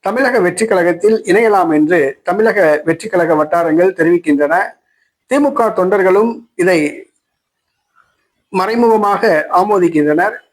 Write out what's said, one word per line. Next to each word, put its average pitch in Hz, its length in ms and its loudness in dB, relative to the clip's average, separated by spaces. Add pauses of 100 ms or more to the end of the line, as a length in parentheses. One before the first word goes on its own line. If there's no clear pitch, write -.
தமிழக 247 400 0
வெற்றி 196 200 -2
கழகத்தில் 185 520 0 (140)
இணையலாம் 196 460 2
என்று 156 220 2 (300)
தமிழக 214 300 0 (260)
வெற்றி 160 240 -4
கழக 170 320 0
வட்டாரங்கள் 170 560 0
தெரிவிக்கின்றன. 160 640 0 (720)
தி 277 80 0
மு 285 180 0
க 233 100 0 (120)
தொண்டர்களும் 190 520 2 (320)
இதை 180 160 2 (1700)
மறைமுகமாக 214 800 0 (280)
ஆமோதிக்கின்றனர். 175 760 0 (160)